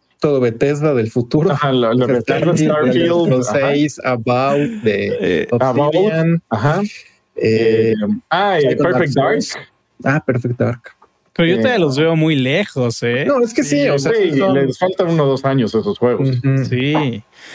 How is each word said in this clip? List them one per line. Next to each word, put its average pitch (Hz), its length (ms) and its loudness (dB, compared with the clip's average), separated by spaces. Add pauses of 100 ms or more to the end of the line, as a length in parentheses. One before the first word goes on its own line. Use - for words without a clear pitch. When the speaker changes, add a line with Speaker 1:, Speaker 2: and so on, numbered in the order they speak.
(200)
Speaker 1:
Todo 143 220 0
Bethesda 143 520 0
del 113 180 0
futuro. 151 400 0
Speaker 2:
Ajá, 143 200 0
la, 120 220 2
la 127 120 0
Bethesda, 123 340 0
Speaker 1:
Starfield, - 180 2 (140)
Speaker 2:
Starfield, 151 240 2 (100)
Speaker 1:
Elder 170 200 2
Scrolls 127 240 0
Speaker 2:
ajá. 139 100 0 (100)
Speaker 1:
seis, 143 340 -2
About, 127 540 0 (260)
de 101 380 0
Speaker 3:
Eh, 87 260 0 (120)
Speaker 2:
About, 143 360 0
Speaker 1:
Obsidian. 170 540 0
Speaker 2:
ajá. 147 320 0 (600)
Speaker 1:
Eh, 110 520 2
Speaker 2:
Eh, - 0 - (360)
ah, 190 300 0
eh, - 40 2
Speaker 1:
Psychonauts 143 200 0 (140)
Speaker 2:
Perfect 156 180 0
Dark. 165 260 0
Speaker 1:
seis. - 160 -8 (460)
Ah, 143 220 0
Perfect 120 340 -2
Dark. 117 220 -4 (520)
Speaker 3:
Pero 170 140 2
yo 175 80 2
Speaker 2:
Eh, - 40 0
Speaker 3:
todavía 233 200 2
los 143 180 0
veo 165 200 2
muy 156 180 2
lejos, 131 680 -2
¿eh? 120 240 -2
Speaker 1:
No, 277 140 2
es 233 140 0
que 294 100 0
sí, 285 240 0
o 143 100 0
sea, 139 140 0
Speaker 2:
güey, 196 220 0
Speaker 1:
sí 139 60 0
son 190 160 2
Speaker 2:
les 135 220 0
falta 185 280 0
uno 165 180 2
o 139 40 2
dos 135 180 0
años 131 280 0
esos 104 240 -2
juegos. 123 320 0
Speaker 1:
Ujú. 131 360 0
Speaker 3:
Sí. 127 580 -2 (320)